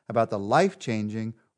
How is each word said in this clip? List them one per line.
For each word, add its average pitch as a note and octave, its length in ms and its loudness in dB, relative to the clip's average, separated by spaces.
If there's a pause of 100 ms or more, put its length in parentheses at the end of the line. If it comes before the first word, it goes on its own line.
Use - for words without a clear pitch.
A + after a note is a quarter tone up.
about A2+ 220 2
the A2 80 -4
life-changing, A2 960 0 (240)